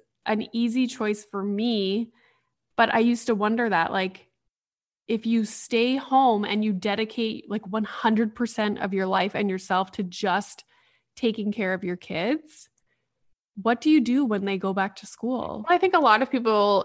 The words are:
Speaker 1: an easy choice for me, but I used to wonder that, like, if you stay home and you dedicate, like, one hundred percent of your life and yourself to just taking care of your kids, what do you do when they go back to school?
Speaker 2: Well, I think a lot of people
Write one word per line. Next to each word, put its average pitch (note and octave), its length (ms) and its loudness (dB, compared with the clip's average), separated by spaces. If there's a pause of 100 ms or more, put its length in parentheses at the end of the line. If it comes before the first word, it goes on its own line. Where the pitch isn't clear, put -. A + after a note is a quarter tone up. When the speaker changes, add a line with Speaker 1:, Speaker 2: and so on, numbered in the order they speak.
(260)
Speaker 1:
an A3 260 -2
easy A#3+ 340 0
choice G#3+ 380 -4
for G3 180 -8
me, G#3 680 -2 (640)
but A3+ 160 4
I A3+ 60 2
used A#3 280 2
to A#3+ 80 0
wonder A3+ 340 0
that, E3 240 0
like, F#3+ 360 -4 (800)
if A3 160 -2
you A3+ 200 2
stay A#3+ 520 0
home B3+ 480 2
and G#3 200 0
you G#3+ 80 2
dedicate, G#3+ 800 -4
like, G#3+ 160 -6
one G#3+ 180 -4
hundred A3 500 0
percent G#3+ 440 -2
of G3 160 -4
your F#3+ 120 0
life F#3+ 280 0
and G#3 140 -2
yourself F#3+ 440 -2
to G#3+ 100 -6
just F#3 640 -4 (500)
taking G#3+ 380 -2
care F#3+ 220 -4
of F#3+ 100 -6
your F3+ 120 -4
kids, G3 720 -6 (920)
what A#3+ 180 0
do D#4 80 0
you D#4 120 8
do B3 240 2
when G#3 200 0
they G3 140 -2
go F#3+ 160 -2
back G3 220 -2
to G3+ 100 -18
school? A3+ 600 -6
Speaker 2:
Well, F4 80 4
I F4 40 6
think F#4 160 2
a E4+ 60 4
lot A3+ 200 6
of C4 100 -2
people G#3 540 2